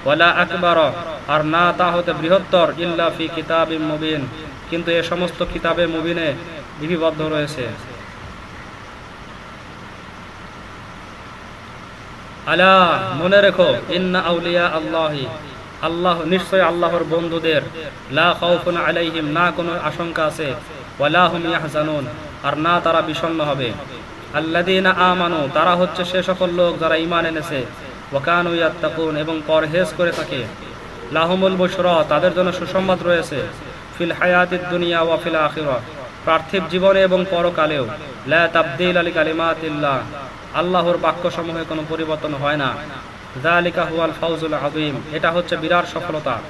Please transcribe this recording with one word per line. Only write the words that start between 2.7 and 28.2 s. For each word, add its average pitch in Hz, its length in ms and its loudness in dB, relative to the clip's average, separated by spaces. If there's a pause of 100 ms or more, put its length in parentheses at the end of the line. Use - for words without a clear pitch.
ইল্লা 170 220 0 (100)
ফি 165 80 -2 (120)
কিতাবিম 160 540 0
মুবিন, 151 320 -2 (480)
কিন্তু 170 180 -2 (100)
এ - 20 4 (100)
সমস্ত 175 300 -2 (120)
কিতাবে 165 320 0 (100)
মুবিনে 165 340 0 (520)
লিপিবদ্ধ 156 400 0 (140)
রয়েছে। 147 300 -2 (4000)
আলা, 185 220 8 (460)
মনে 185 260 6
রেখো, 185 240 6 (280)
ইন্না 185 220 2 (100)
আউলিয়া 175 340 2 (140)
আল্লাহি, 156 460 0 (640)
আল্লাহ, 170 280 2 (160)
নিশ্চয় 185 380 4
আল্লাহর 170 420 2
বন্ধুদের, 165 500 2 (560)
লা 170 100 6 (120)
খাউফুন 175 360 2 (100)
আলাইহিম, 165 400 0 (120)
না 175 80 4 (100)
কোনো 170 160 -2 (160)
আশঙ্কা 165 420 -4
আছে, 151 180 -4 (500)
ওয়ালা 156 320 4
হুম 170 200 -2
ইয়াহজানুন, 151 540 0 (420)
আর 147 80 0 (100)
না 175 100 4 (100)
তারা 165 160 4 (100)
বিষণ্ণ 160 300 -2 (100)
হবে। 135 180 0 (680)
আল্লাযীনা 175 520 2 (200)
আমানু, 175 300 2 (160)
তারা 170 240 6
হচ্ছে 180 300 0
সে 185 180 2
সকল 185 200 0 (120)
লোক 175 120 6 (100)
যারা 160 140 4 (100)
ঈমান 170 240 0
এনেছে, 151 280 -4 (540)
ওয়া 135 140 0